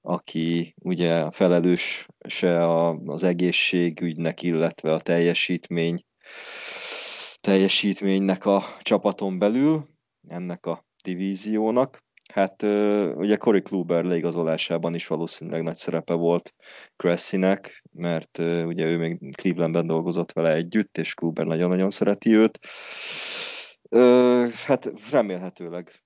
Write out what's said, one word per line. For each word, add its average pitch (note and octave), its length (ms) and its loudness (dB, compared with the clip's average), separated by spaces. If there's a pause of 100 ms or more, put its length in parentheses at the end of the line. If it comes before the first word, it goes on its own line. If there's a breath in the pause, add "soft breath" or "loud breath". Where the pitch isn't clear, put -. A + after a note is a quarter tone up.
aki E2+ 760 -2
ugye E2 520 0
felelőse F2 1300 0
a, E2 420 2
az D#2+ 160 -6
egészségügynek, E2+ 1200 0
illetve E2 500 0
a D#2 80 0
teljesítmény, E2+ 1040 0 (1400 loud breath)
teljesítménynek F#2+ 1040 2
a G2 160 4 (180 loud breath)
csapaton - 580 0
belül, C#3 500 2 (400)
ennek - 380 -10
a - 180 -6 (180)
divíziónak. G#2+ 1040 -2 (260)
Hát, G2 300 -2
ö, G#2 500 2
ugye G2 240 0
Corey G2+ 260 2
Kluber E2+ 420 -2
leigazolásában E2+ 880 -2
is E2+ 120 -8
valószínűleg E2 560 -6
nagy E2 140 -6
szerepe - 380 -4
volt E2+ 400 0 (420 loud breath)
Cressy-nek, F#2 840 -2 (100)
mert, E2+ 460 -6
ö, E2+ 260 0
ugye E2 220 -2
ő E2 100 0
még E2 400 -6
Clevelandben E2+ 500 0
dolgozott E2+ 460 -2
vele D#2+ 220 2
együtt, F2 440 -2
és D#2+ 160 -6
Kluber E2+ 320 -4
nagyon-nagyon F2+ 440 0
szereti G2+ 440 2
őt. A2 240 6 (1300 loud breath)
Ö, B2 580 6 (200)
hát B2+ 260 0 (180)
remélhetőleg F#2 960 -4